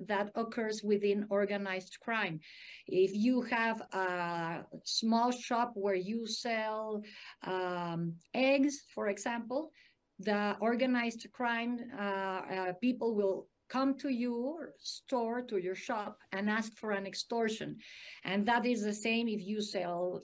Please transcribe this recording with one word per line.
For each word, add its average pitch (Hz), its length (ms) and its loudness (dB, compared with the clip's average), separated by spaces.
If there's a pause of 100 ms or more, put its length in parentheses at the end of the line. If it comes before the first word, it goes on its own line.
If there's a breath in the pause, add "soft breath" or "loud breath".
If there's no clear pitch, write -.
that 208 280 0
occurs 220 480 -2
within 208 480 4
organized 196 720 0
crime. 196 400 0 (460 loud breath)
If 190 280 4
you 240 280 4
have 226 380 2 (120)
a 175 720 0 (200)
small 226 460 4
shop 240 440 0
where 196 200 2
you 208 320 -2
sell, 220 760 -2 (420 loud breath)
um, 175 680 -2 (200)
eggs, 269 480 4 (120)
for 220 140 -2
example, 233 640 -2 (480 soft breath)
the 208 420 2
organized 233 720 2
crime, 233 460 -2 (200)
uh, 208 40 -4
uh, 190 800 -2
people 240 340 2
will 196 340 2 (200)
come 269 300 2
to 294 100 -4
your 247 720 -2
store, 240 640 -2
to 247 160 -4
your 185 160 0
shop, 214 420 -4 (140)
and 196 180 0
ask 220 280 0
for 214 160 -4
an 196 120 0
extortion. 208 720 -2 (480 loud breath)
And 202 220 2
that 233 180 4
is 226 200 2
the 208 100 0
same 233 340 0
if 214 160 0
you 214 160 -2
sell 180 640 -2